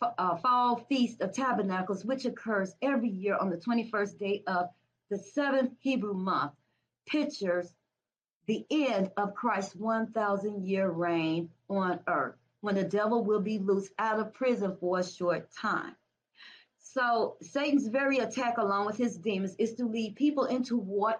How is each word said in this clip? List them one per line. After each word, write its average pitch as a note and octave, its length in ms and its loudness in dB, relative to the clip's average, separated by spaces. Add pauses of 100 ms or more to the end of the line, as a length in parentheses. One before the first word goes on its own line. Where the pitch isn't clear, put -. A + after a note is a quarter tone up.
f-, F5+ 140 0
uh, F3+ 200 2
fall B3 400 4 (120)
Feast B3 340 0
of F#3+ 100 -2
Tabernacles, F#3+ 720 0
which C4 220 -2
occurs G3+ 560 -2
every B3+ 260 0
year F#3+ 280 0
on F#3+ 120 0
the E3+ 80 -2
twenty-first A3 600 -2
day G3+ 280 -2
of F3+ 220 0 (420)
the G3 80 -2
seventh C4+ 640 0
Hebrew G#3 340 0
month, E3+ 380 0 (540)
pictures F3+ 680 0 (720)
the - 240 -2
end A#3+ 460 2
of G3+ 180 -2
Christ's G3 400 -2
one A3+ 380 0
thousand G3+ 540 -2
year F#3+ 240 2
reign E3 580 0 (220)
on F#3 360 0
earth, C#3 300 0 (240)
when G3+ 140 -2
the F#3+ 100 2
devil G#3+ 400 2
will G#3 160 2
be G#3+ 180 -2
loosed G3 400 0
out A3 220 0
of G#3+ 140 -6
prison G3+ 440 0
for F3+ 200 0
a F3+ 60 0
short F3 500 -2
time. - 420 -4 (800)
So - 640 0
Satan's C#4+ 460 0
very C4+ 300 2
attack, A#3+ 400 0
along G3+ 280 2
with G#3+ 100 -4
his A3+ 200 0
demons, F#3+ 420 -2
is A3+ 160 0
to B3 120 -2
lead A3 280 -4
people C#4+ 300 2
into B3 340 0
war G3+ 420 0